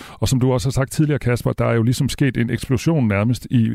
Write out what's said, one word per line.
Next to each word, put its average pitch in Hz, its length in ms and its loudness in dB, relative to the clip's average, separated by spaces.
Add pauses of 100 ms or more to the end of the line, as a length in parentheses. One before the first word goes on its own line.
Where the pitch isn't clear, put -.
(200)
Og 110 80 0
som 135 120 0
du 131 120 2
også 127 160 -2
har 127 40 -2
sagt 131 200 -2
tidligere, 151 260 0
Kasper, 123 340 0
der - 120 -2
er 117 100 2
jo 117 80 2
ligesom 123 260 0
sket 135 280 0
en 117 140 0
eksplosion 127 580 0
nærmest 104 420 0
i 113 240 2